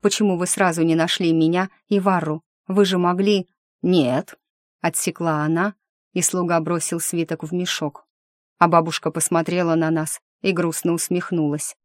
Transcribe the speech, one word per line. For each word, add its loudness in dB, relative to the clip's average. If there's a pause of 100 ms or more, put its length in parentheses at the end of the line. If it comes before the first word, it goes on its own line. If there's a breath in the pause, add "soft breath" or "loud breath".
Почему 2
вы -2
сразу 0
не 2
нашли 0
меня 2 (180 soft breath)
и 2
Варру? 0 (240)
Вы 4
же 0
могли...» 2 (340)
«Нет», 2 (440)
отсекла -2
она, 0 (380)
и -2
слуга 0
бросил -4
свиток -4
в -8
мешок. -6 (500)
А 4
бабушка 2
посмотрела 0
на 0
нас -4 (220)
и 0
грустно -2
усмехнулась. -2